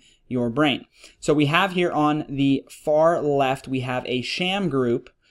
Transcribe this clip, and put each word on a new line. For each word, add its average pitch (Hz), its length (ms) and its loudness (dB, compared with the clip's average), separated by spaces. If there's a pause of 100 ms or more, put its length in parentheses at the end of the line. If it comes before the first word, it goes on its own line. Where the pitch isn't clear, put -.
(260)
your 120 220 -2
brain. 135 380 0 (320)
So - 160 0
we 147 120 4
have 180 260 2
here 175 180 0
on 151 380 0
the 139 400 0
far 160 520 2
left, 139 460 0
we 131 140 -4
have 127 260 -6
a 123 160 -4
sham 185 460 -2
group 127 420 -2 (200)